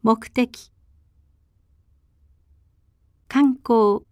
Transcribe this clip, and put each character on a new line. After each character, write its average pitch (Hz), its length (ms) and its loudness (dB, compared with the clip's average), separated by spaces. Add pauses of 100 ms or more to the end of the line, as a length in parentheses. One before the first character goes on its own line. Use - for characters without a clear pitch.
目 220 240 -2
的。 - 440 -6 (2500)
観 269 280 0
光。 220 560 0